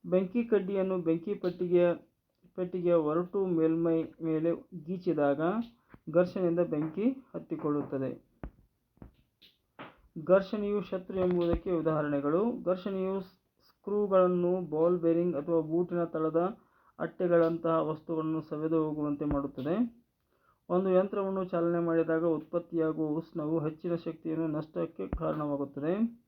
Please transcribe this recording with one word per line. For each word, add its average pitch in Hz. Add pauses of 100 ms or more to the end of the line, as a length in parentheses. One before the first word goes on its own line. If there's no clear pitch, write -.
ಬೆಂಕಿ 185
ಕಡ್ಡಿಯನ್ನು 190
ಬೆಂಕಿ 165
ಪೆಟ್ಟಿಗೆಯ, 175 (640)
ಪೆಟ್ಟಿಗೆಯ 180
ಒರಟು 170
ಮೇಲ್ಮೈ 165
ಮೇಲೆ 160 (280)
ಗೀಚಿದಾಗ 151 (680)
ಘರ್ಷಣೆಯಿಂದ 175
ಬೆಂಕಿ 160 (260)
ಹತ್ತಿಕೊಳ್ಳುತ್ತದೆ. 143 (1900)
ಘರ್ಷಣೆಯು 202
ಶತ್ರು 185
ಎಂಬುದಕ್ಕೆ 180
ಉದಾಹರಣೆಗಳು. 156
ಘರ್ಷಣೆಯು 190
ಸ್-, 185 (420)
ಸ್ಕ್ರೂಗಳನ್ನು, 185
ಬಾಲ್ 165
ಬೇರಿಂಗ್ 165
ಅಥವಾ 160
ಬೂಟಿನ 170
ತಳದ 165 (420)
ಅಟ್ಟೆಗಳಂತಹ 165
ವಸ್ತುಗಳನ್ನು 156
ಸವೆದು 156
ಹೋಗುವಂತೆ 151
ಮಾಡುತ್ತದೆ. 147 (680)
ಒಂದು 185
ಯಂತ್ರವನ್ನು 190
ಚಾಲನೆ 170
ಮಾಡಿದಾಗ 165
ಉತ್ಪತ್ತಿಯಾಗುವ 160
ಉಷ್ಣವು 156
ಹೆಚ್ಚಿನ 160
ಶಕ್ತಿಯನ್ನು 165
ನಷ್ಟಕ್ಕೆ 165
ಕಾರಣವಾಗುತ್ತದೆ. 151